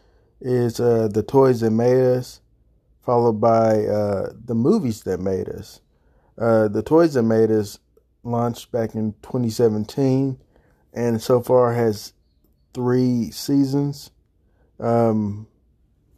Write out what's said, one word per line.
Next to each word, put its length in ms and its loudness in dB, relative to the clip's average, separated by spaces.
is, 400 -4
uh, 300 2
The 140 -2
Toys 360 4
That 120 0
Made 280 2
Us, 400 -2
followed 400 0
by, 440 2
uh, 460 -2
The 100 -6
Movies 480 0
That 160 -4
Made 300 -4
Us. 320 -16
Uh, 320 2
The 120 -2
Toys 340 2
That 80 2
Made 280 2
Us 280 -2
launched 480 -6
back 240 -4
in 260 -4
twenty 280 -4
seventeen 880 0
and 280 -2
so 200 2
far 320 2
has 400 -2
three 580 0
seasons. 800 -2
Um, 680 0